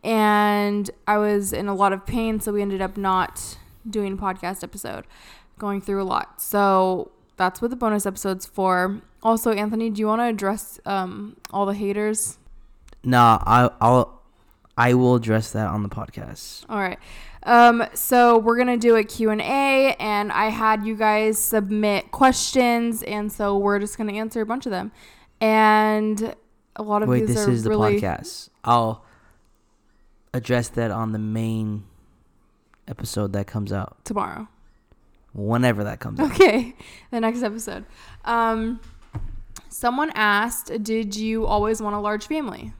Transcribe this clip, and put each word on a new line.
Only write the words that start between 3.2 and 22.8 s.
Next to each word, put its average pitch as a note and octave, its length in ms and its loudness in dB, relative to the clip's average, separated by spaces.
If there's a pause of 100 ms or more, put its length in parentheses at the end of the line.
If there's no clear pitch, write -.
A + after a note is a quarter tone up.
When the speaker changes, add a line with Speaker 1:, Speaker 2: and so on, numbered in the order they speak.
Speaker 1:
doing G3+ 260 -4
a - 20 -10
podcast F#3+ 460 -6
episode, - 420 -12 (540)
going G3+ 220 -4
through G3 220 -4
a - 20 -2
lot. - 360 -4
So F#3+ 720 2 (260)
that's F#3 240 -2
what A#3 100 -2
the B3+ 60 -8
bonus G#3+ 300 0
episode's F#3+ 400 -6
for. F#3 540 0 (220)
Also, A3+ 300 2
Anthony, G#3+ 380 -2
do G#3 100 -6
you G#3+ 60 0
wanna A3 220 2
address, G3+ 580 -4
um, G3 500 -6 (160)
all G3+ 140 -2
the G3+ 80 -2
haters? G#3 640 -4 (680)
Speaker 2:
Nah, A#2+ 400 6
I, A#2+ 260 4 (100)
I'll, A#2+ 400 4 (560)
I B2 180 4
will B2 220 6
address A2 360 0
that A2 160 -2
on G#2 140 -2
the G2+ 80 -4
podcast. - 760 -14
Speaker 1:
All G#3+ 100 -6
right. F#3+ 200 -4 (460)
Um, A#3 400 8 (100)
so A#3+ 440 6
we're A#3 180 2
gonna B3 220 2
do A#3 180 6
a A3 80 4
Q G#3+ 260 -2
and G#3+ 120 -2
A, C4+ 560 2
and G#3 340 -2
I G3+ 140 0
had A3 400 0
you A3 100 -2
guys G#3+ 460 2
submit G#3 720 0
questions, A#3+ 880 2